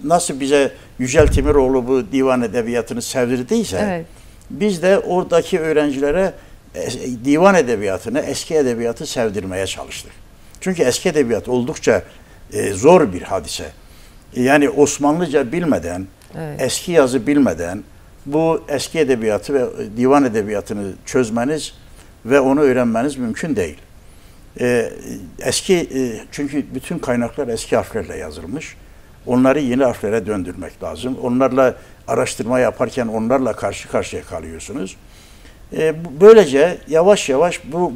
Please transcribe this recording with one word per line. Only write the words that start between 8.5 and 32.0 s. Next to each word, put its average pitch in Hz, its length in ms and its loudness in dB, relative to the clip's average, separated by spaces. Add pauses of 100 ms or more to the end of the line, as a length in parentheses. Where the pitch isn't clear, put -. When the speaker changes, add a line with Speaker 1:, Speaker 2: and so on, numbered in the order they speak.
Speaker 1:
edebiyatı 120 520 -2
sevdirmeye 95 600 -4
çalıştık. - 460 -12 (480)
Çünkü 180 220 -2
eski - 260 0
edebiyat 117 400 0
oldukça, 123 540 0 (500)
e, 104 200 -4
zor 131 400 6
bir 87 100 -8
hadise. 87 420 -8 (720)
Yani 135 340 4
Osmanlıca 147 840 2
bilmeden, 95 540 -2 (320)
Speaker 2:
Evet. 151 240 -10
Speaker 1:
eski 131 300 -4
yazı 131 340 2
bilmeden 98 560 0 (440)
bu 160 420 0
eski 147 300 -4
edebiyatı 113 560 0
ve, 139 60 4
e, 110 360 -6
divan 135 280 4
edebiyatını 104 680 -4 (140)
çözmeniz 127 680 -2 (540)
ve 139 140 4
onu 135 200 2
öğrenmeniz 123 560 2
mümkün 123 400 -6
değil. 82 200 -4 (840)
E, 120 320 0 (460)
eski, - 360 -2
e, 131 460 -2 (120)
çünkü 143 420 -6
bütün 175 240 -8
kaynaklar 120 500 -4
eski 113 280 -4
harflerle 95 400 -4
yazılmış. 78 600 -12 (500)
Onları 131 340 4
yeni 131 240 0
harflere 110 420 -2
döndürmek 92 560 -8
lazım. 92 400 -8
Onlarla 127 520 2 (340)